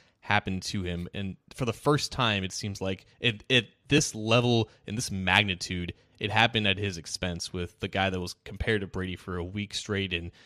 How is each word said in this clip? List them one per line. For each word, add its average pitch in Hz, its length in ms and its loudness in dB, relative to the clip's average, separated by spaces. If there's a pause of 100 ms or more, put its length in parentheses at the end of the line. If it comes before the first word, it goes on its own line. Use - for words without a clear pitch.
(200)
happen 101 400 0
to 101 220 -4
him. 87 320 -4
And 98 220 -6 (180)
for 131 100 -4
the 117 80 0
first - 400 2
time, 107 300 2
it 92 100 -4
seems 101 280 -6
like 95 260 -4 (160)
at, 107 260 0
at 123 180 4 (200)
this - 280 4
level 113 540 4 (180)
and 107 120 -4
this - 140 -6
magnitude, 92 800 2 (240)
it 104 120 -4
happened 110 360 2
at 95 100 2
his 98 220 -4
expense 87 540 -6
with 90 260 -6
the 101 100 -6
guy 95 220 0
that 92 100 -2
was 90 140 -6 (100)
compared 107 360 0
to 95 80 -6
Brady 92 260 -4
for 90 220 -8
a 87 80 -2
week 101 280 -6
straight, 98 400 -2
and 85 200 -4 (140)